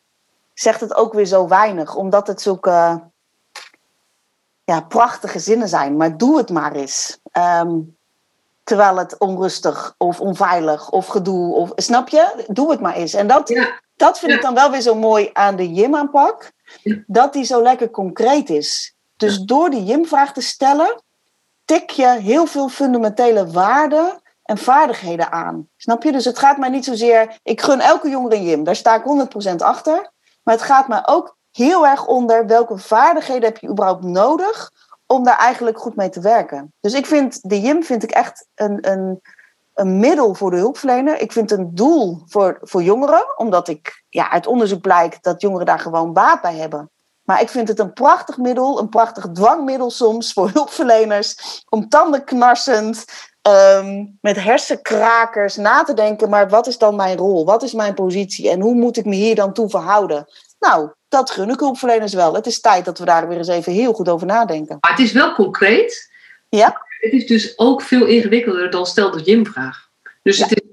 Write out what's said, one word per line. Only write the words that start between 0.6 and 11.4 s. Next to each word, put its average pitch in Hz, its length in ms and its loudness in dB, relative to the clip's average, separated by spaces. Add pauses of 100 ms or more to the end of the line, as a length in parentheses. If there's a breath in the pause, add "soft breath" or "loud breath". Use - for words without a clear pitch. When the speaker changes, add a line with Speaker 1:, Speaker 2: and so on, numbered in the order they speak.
Speaker 1:
het 214 120 -8
ook 220 200 0
weer 208 120 2
zo 185 220 2
weinig, 185 480 0
omdat 196 320 -2
het 196 140 -8
zulke, 170 600 0 (1600)
ja, 165 180 -2
prachtige 226 580 -2
zinnen 214 280 0
zijn. 147 300 -2
"Maar 160 200 0
doe 269 200 2
het 247 120 -2
maar 151 240 -2
eens." - 460 -8 (120)
Ehm, 170 480 0 (840)
terwijl 196 340 2
het 180 200 -6
onrustig 185 800 -4
of 175 240 -4
onveilig 170 680 -2
of 185 180 -2
gedoe, 180 480 -2